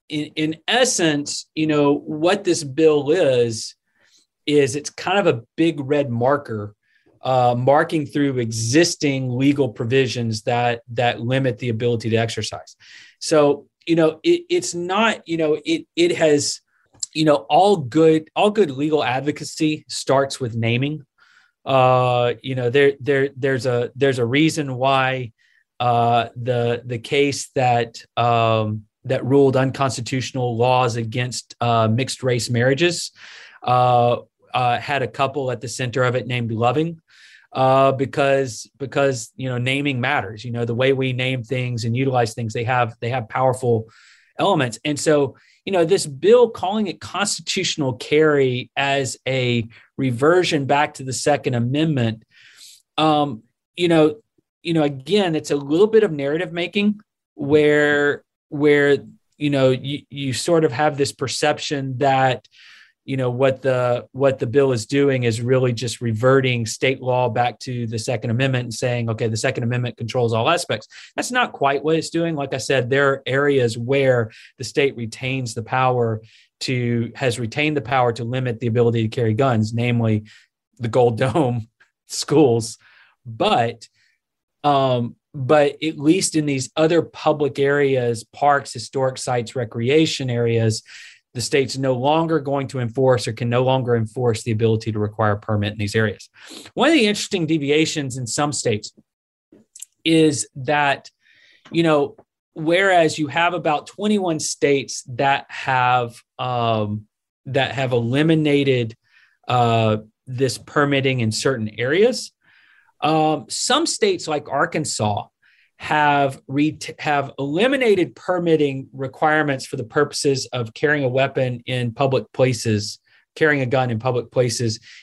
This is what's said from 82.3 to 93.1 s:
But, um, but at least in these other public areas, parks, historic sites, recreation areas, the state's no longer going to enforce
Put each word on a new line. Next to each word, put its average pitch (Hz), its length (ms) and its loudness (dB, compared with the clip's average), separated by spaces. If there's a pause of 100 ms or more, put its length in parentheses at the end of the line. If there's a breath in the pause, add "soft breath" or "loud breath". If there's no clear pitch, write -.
But, 117 640 -2 (720)
um, 135 540 0 (180)
but 143 480 2
at 156 160 -4
least 160 380 2
in 156 100 0
these 135 300 -4
other 160 260 4
public 147 560 -2
areas, 135 640 0
parks, 143 480 0
historic 127 440 -4
sites, 123 400 -6
recreation 127 720 0
areas, 117 540 0 (500 loud breath)
the 127 80 -8
state's 135 380 -2
no 135 160 0
longer 156 460 0
going 139 280 -4
to 131 120 -6
enforce 123 480 0